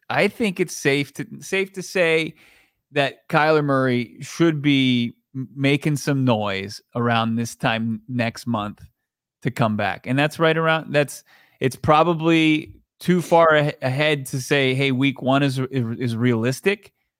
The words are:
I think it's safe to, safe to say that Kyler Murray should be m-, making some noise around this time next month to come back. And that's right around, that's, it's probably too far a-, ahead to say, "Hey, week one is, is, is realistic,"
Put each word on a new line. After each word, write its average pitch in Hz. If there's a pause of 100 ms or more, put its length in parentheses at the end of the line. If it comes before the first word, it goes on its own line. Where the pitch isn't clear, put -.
I 151
think 202
it's 165
safe 143
to, - (140)
safe 190
to 180
say 160 (580)
that 139
Kyler 156
Murray 131
should 156
be 131 (180)
m-, 131
making 143
some 135
noise 104 (140)
around 117
this 117
time 113
next 120
month 104 (580)
to -
come 110
back. 101
And 127
that's 147
right 160
around, 160
that's, 147 (340)
it's 131
probably 160 (240)
too 180
far 165
a-, 147
ahead 143
to 135
say, 131
"Hey, 139
week 131
one 135
is, 135
is, 123
is 117
realistic," 123 (280)